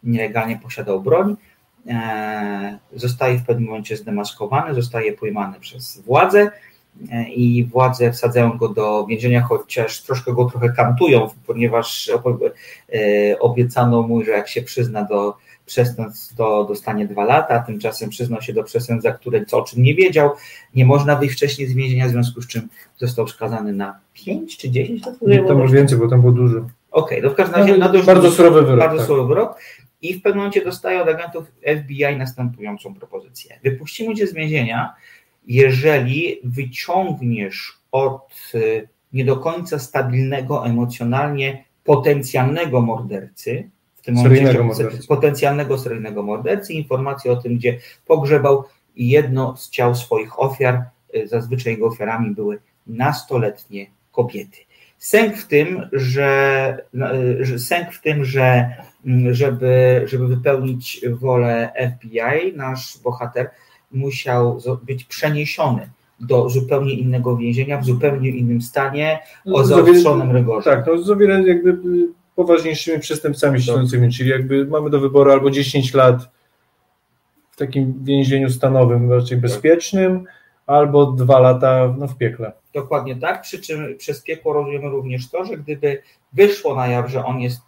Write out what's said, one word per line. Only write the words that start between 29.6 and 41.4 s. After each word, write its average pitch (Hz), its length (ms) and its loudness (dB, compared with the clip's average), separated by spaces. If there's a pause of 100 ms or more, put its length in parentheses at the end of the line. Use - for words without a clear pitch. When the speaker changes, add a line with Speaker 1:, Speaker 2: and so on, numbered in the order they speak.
Speaker 1:
I 170 120 -8
w 185 80 -10
pewnym 202 160 0
momencie 202 280 -2
dostaje 180 360 -4
od 165 80 0
agentów 165 420 -6 (120)
F 147 240 -2
B 139 60 -12 (180)
I 143 60 -4
następującą 113 800 -10
propozycję. - 680 -18
„Wypuścimy 151 520 -6
cię 208 120 -2
z 180 60 -8
więzienia, 147 600 -4 (540)
jeżeli 135 960 -2
wyciągniesz 123 1400 -8 (120)
od, 131 380 -4 (260)
y, 110 320 -4 (260)
nie 131 120 -4
do 131 120 0
końca 165 420 -6
stabilnego 135 840 -4
emocjonalnie 127 1000 -4 (200)